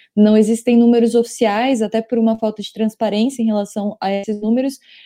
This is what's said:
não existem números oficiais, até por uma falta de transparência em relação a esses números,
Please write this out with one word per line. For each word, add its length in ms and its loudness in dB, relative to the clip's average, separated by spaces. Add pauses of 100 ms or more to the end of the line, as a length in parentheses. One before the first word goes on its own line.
(160)
não 220 6
existem 400 2
números 380 4
oficiais, 680 0
até 220 -2
por 160 -4
uma 180 0
falta 240 -6
de 100 -14
transparência 720 -4
em 60 0
relação 520 -4
a 140 -4
esses 260 -6
números, 380 -2 (280)